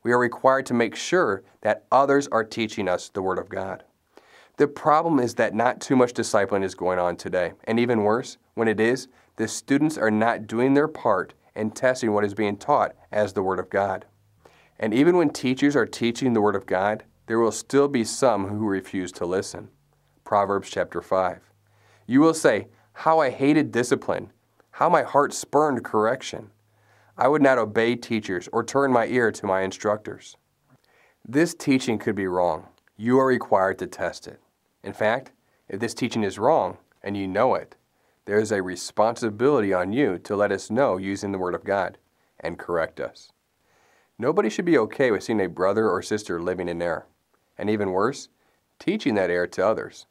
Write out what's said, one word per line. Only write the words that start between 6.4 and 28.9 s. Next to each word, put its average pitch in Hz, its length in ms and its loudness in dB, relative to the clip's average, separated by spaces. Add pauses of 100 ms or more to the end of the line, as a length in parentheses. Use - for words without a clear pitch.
is 92 140 -4
going 90 240 0
on 87 160 0
today, 90 380 -4 (100)
and 113 160 0
even 117 240 2
worse, 113 340 0 (160)
when 113 140 0
it 104 100 2
is, 120 300 0 (260)
the 110 140 -4
students 151 500 0
are 110 140 2
not 110 340 0
doing 120 280 2
their 147 120 4
part 104 480 -2 (220)
and 107 180 -4
testing 127 380 0
what 104 120 2
is 101 100 -2
being 101 220 -2
taught 117 380 0 (160)
as 104 220 0
the 101 100 -2
Word 92 160 -2
of 92 100 -6
God. 98 360 -2 (720)
And 113 160 -4
even 156 240 4
when 160 140 2
teachers 139 460 0
are 113 100 2
teaching 117 460 -2
the 110 80 2
Word 104 160 2
of 95 100 -8
God, 101 380 0 (220)
there 117 120 -2
will 113 140 2
still 139 340 0
be 139 160 0
some 104 460 0
who 107 180 -4
refuse 95 460 -4
to - 120 -8
listen. 92 440 -6 (560)
Proverbs 101 440 0
chapter 87 320 -4
five. 92 480 -2 (600)
You 127 120 4
will 160 140 6
say, 113 320 0 (260)
"How 160 280 2
I 135 100 2
hated 139 400 2
discipline, 107 600 -2 (400)
how 147 160 0
my 165 140 4
heart 135 300 2
spurned 139 520 0
correction. 113 640 -2 (640)
I 127 120 4
would 151 120 2
not 135 160 6
obey 113 380 0
teachers 110 580 -4
or 117 120 0
turn 135 280 0